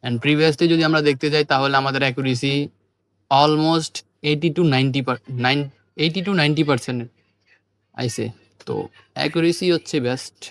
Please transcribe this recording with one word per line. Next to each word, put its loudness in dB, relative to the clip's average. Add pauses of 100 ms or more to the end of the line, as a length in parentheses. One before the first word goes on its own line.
And -2 (100)
previously 2
যদি 2
আমরা 2
দেখতে 0
যাই 2
তাহলে 2
আমাদের -2
অ্যাকুরেসি -2 (880)
almost 2 (360)
eighty 0
to 2 (120)
ninety 0
per-, -4 (220)
nine-, 0 (340)
eighty -2
to -2 (100)
ninety 2
percent -2 (1000)
আইছে। -4 (420)
তো -6 (420)
অ্যাকুরেসি 0
হচ্ছে -4 (100)
বেস্ট। -6 (120)